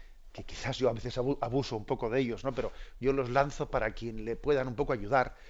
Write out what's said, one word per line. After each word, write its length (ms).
que 120
quizás 340
yo 100
a 40
veces 260
abu-, 220
abuso 360
un 100
poco 240
de 100
ellos, 240
¿no? 80
Pero 200
yo 120
los 180
lanzo 400
para 220
quien 320
le 120
puedan 320
un 60
poco 180
ayudar. 420